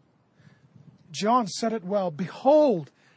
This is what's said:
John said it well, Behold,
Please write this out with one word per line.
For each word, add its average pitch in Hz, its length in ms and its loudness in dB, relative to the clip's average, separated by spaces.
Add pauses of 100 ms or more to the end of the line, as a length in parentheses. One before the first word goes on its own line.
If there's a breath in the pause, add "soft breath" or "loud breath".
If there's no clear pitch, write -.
(1120 soft breath)
John 214 360 0
said 220 260 -6
it 226 100 -8
well, 185 280 -4
Behold, 202 800 2 (260 soft breath)